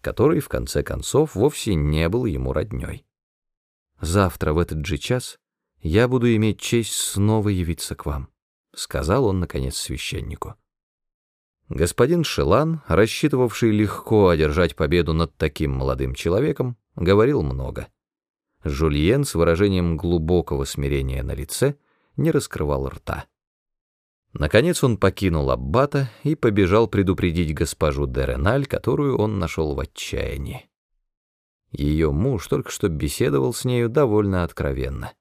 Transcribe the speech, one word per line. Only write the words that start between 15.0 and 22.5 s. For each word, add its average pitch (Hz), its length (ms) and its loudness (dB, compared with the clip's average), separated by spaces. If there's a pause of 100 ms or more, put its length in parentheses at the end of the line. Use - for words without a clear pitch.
над 80 220 0
таким 76 360 -2
молодым 65 420 -2
человеком, 127 640 -2 (200)
говорил 104 460 4
много. 65 460 -6 (720)
Жульен 78 640 2
с - 100 -6
выражением 85 640 2
глубокого 82 680 0
смирения 67 580 -4
на 67 100 -6
лице - 440 -2 (400)
не 147 140 2
раскрывал 71 580 -2